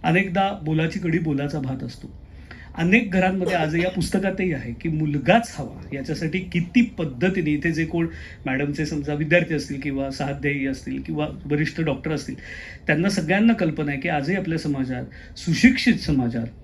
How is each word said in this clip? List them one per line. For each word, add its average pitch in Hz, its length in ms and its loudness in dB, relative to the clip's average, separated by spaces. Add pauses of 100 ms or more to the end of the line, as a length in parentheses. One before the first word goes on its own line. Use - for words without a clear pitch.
अनेकदा 185 500 2 (100)
बोलाची 160 360 0
कडी 165 200 0
बोलाचा 147 420 -2
भात 131 220 -4
असतो. - 460 -12 (460)
अनेक 185 380 4
घरांमध्ये 185 420 2
आज 160 220 2
या 180 140 2
पुस्तकातही 190 600 0
आहे 120 200 -6
की 165 160 -6
मुलगाच 156 720 2
हवा, - 340 -10
याच्यासाठी 156 460 -4
किती 185 440 2
पद्धतीने, 160 680 0
इथे 151 220 0
जे 160 120 0
कोण 170 220 0 (400)
मॅडमचे 143 400 0
समजा 147 280 -2
विद्यार्थी 165 400 4
असतील 139 260 -4
किंवा 135 300 -2
सहाध्यायी 143 560 -2
असतील 135 400 -4
किंवा 151 200 -2 (180)
वरिष्ठ 147 360 -2
डॉक्टर 156 320 -2
असतील, 139 220 -6 (520)
त्यांना 165 220 4
सगळ्यांना 196 440 4
कल्पना 156 400 0
आहे 135 80 -4
की - 80 -4
आजही 151 280 0
आपल्या 165 220 -2
समाजात, 131 460 -2 (340)
सुशिक्षित 240 560 6
समाजात 120 520 0 (180)